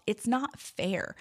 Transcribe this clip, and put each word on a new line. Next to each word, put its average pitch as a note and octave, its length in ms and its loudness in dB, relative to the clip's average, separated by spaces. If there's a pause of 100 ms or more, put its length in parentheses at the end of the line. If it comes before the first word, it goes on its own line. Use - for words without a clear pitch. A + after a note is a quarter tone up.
It's G#3+ 200 0
not B3+ 320 2
fair. - 640 -2